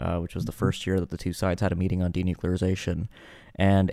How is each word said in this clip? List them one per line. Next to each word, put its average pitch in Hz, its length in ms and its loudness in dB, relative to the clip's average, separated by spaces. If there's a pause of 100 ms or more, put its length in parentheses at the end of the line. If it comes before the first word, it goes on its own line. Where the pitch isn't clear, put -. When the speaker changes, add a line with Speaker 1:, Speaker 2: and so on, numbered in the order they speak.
Speaker 1:
uh, 87 180 -2
which 85 160 -6
was 85 100 -4
the - 60 -4
Speaker 2:
Mm-hmm. - 80 -12
Speaker 1:
first 95 260 0
year 95 140 0
that 87 120 -4
the 85 60 -6
two 90 160 -6
sides 90 300 -2
had 98 80 2
a - 60 -2
meeting 92 260 0
on 87 100 0
denuclearization. 90 960 -2 (480)
And 98 380 4